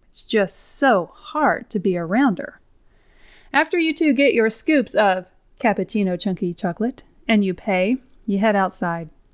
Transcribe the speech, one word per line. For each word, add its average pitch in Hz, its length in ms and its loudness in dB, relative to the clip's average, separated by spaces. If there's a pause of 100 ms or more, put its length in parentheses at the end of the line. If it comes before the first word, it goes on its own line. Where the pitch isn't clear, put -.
it's - 160 -12
just - 540 -2
so 220 360 2
hard - 560 -2
to 220 80 -4
be 180 180 0
around 180 420 0
her. - 220 -14 (920)
After 311 260 0
you 320 160 0
two 302 180 2
get 262 220 4
your 220 160 2
scoops 285 440 0
of 185 340 2 (320)
cappuccino 196 580 0
chunky 185 340 -4
chocolate 214 500 -6 (260)
and 208 160 4
you 185 100 -2
pay, 196 440 -2 (280)
you 202 120 -2
head 214 180 2
outside. 175 540 -4 (240)